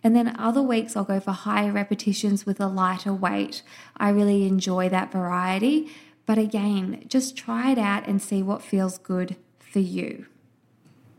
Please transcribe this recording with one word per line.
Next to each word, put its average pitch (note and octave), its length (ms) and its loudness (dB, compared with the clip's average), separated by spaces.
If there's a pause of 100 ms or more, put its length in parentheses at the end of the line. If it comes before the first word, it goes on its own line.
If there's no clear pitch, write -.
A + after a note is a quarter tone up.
And A3+ 140 6
then A#3+ 220 2
other A#3 240 0
weeks A3+ 340 -2
I'll G3+ 80 -2
go G3 160 0
for G3 120 -4
higher G#3 400 -2
repetitions G3+ 720 0
with G3 140 -2
a G3 80 0
lighter F#3 440 -2
weight. F#3+ 500 -4 (360)
I G3+ 120 4
really G3+ 360 4
enjoy F#3 440 2
that F#3 220 0
variety. F#3+ 800 0 (340)
But G#3+ 140 2
again, G3+ 720 0
just C4 280 0
try A#3+ 360 0
it B3+ 60 4
out G3+ 280 0
and G3 160 0
see G3 200 -2
what G3 200 -2
feels F#3+ 340 -2
good F#3 400 -4 (220)
for - 220 -2
you. F3+ 460 -4 (920)